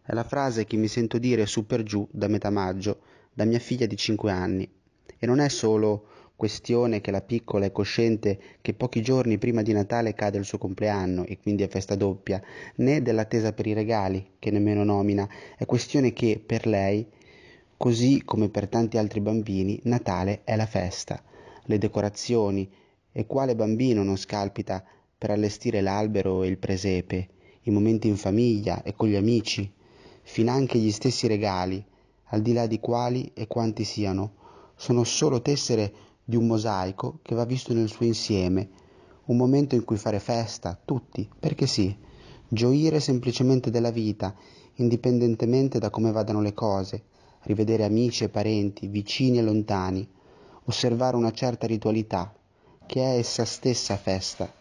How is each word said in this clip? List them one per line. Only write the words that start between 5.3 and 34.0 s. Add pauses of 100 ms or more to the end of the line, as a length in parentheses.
è
solo (320)
questione
che
la
piccola
è
cosciente (240)
che
pochi
giorni
prima
di
Natale
cade
il
suo
compleanno
e
quindi
è
festa
doppia, (360)
né
dell'attesa
per
i
regali,
che
nemmeno
nomina. (280)
È
questione
che,
per
lei, (720)
così
come
per
tanti
altri
bambini,
Natale
è
la
festa. (440)
Le
decorazioni, (420)
e
quale
bambino
non
scalpita (340)
per
allestire
l'albero
e
il
presepe, (340)
i
momenti
in
famiglia
e
con
gli
amici, (540)
finanche
gli
stessi
regali, (420)
al
di
là
di
quali
e
quanti
siano, (420)